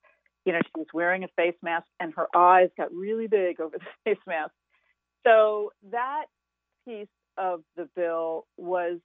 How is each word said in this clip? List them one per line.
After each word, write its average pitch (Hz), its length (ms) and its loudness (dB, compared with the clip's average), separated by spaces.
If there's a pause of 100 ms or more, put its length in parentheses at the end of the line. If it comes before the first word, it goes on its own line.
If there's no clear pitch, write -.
(460)
you 185 80 -2
know, 170 100 -2
she - 160 -6
was 156 140 -10
wearing 175 320 0
a - 100 -14
face 170 260 0
mask, 170 260 -6 (120)
and 170 140 -8
her - 220 -4
eyes 180 420 8
got - 160 -6
really 214 340 -6
big 185 320 0
over 160 180 -8
the 180 160 -14
<laughs> - 120 -20
face 208 200 -4
mask. 160 280 -6 (760)
So 214 460 4 (180)
that 269 360 -6 (600)
piece 208 200 -14 (300)
of 180 260 -6 (120)
the 170 220 -12
bill 165 580 -4
was 175 500 -6